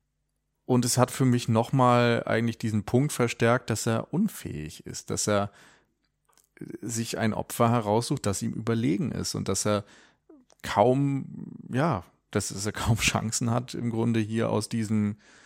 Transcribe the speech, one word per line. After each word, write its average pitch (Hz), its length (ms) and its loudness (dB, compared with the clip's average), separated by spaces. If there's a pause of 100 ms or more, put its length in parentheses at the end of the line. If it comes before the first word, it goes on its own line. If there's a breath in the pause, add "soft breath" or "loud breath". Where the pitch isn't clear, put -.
(640)
und 123 200 4
es 123 120 0
hat 123 140 4
für - 140 0
mich 123 240 2
nochmal 120 760 4
eigentlich 113 340 0
diesen 107 260 -2
Punkt 139 260 2
verstärkt, 120 580 2
dass 113 180 -2
er 113 260 -2
unfähig - 720 -4
ist, - 240 -12
dass - 180 -2
er 101 240 0 (1300 soft breath)
sich 113 380 -6
ein 110 160 0
Opfer - 380 0
heraussucht, 120 540 0
das 101 160 0
ihm 117 120 -4
überlegen 117 580 -2
ist 90 240 -4
und 101 140 -4
dass 95 160 -2
er 104 180 2 (800 soft breath)
kaum, 135 960 0 (160)
ja, 127 300 0 (280)
dass, - 180 -2
dass 98 160 -8
er 107 60 -2
kaum - 260 0
Chancen - 520 0
hat, 123 240 -2
im 117 160 -4
Grunde 113 320 2
hier 110 280 0
aus 107 200 -2
diesem 107 480 0 (280 soft breath)